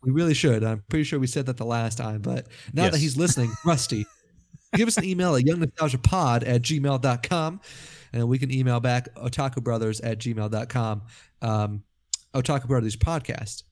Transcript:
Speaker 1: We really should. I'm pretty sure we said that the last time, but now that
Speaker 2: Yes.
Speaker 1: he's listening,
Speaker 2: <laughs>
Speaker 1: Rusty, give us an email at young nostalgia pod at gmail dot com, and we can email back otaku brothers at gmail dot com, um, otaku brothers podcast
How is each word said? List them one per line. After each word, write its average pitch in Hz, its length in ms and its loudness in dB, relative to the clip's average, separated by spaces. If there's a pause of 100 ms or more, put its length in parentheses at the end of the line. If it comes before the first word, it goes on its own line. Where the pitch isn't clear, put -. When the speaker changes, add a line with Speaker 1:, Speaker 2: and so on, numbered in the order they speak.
Speaker 1:
We 127 80 2
really 156 240 4
should. 120 280 4
I'm 110 240 -2
pretty 156 180 2
sure 147 140 -2
we 131 60 2
said 131 220 -2
that 127 100 -4
the 117 80 -6
last 117 320 -2
time, 110 240 -4
but 123 240 -4 (280)
now 156 100 2
that 185 100 4
Speaker 2:
Yes. 151 80 4
Speaker 1:
he's 143 160 0
listening, 135 400 2
Speaker 2:
<laughs> - 80 -6
Speaker 1:
Rusty, 123 400 0 (720)
give 220 120 4
us 226 100 2
an 190 80 0
email 180 300 2
at 127 80 4
young 165 180 4
nostalgia 147 360 -2
pod 123 460 2
at 123 180 2
gmail 139 400 0
dot 120 220 0
com, 170 360 -2 (540)
and 117 160 0
we 127 80 2
can 131 140 -2
email 127 280 2
back 123 360 -2
otaku 127 480 -4
brothers 110 380 -2
at 113 180 -4
gmail 110 320 -4
dot 110 180 -4
com, 110 320 -2 (400)
um, 107 400 0 (540)
otaku 131 320 0
brothers 113 280 2
podcast - 760 -2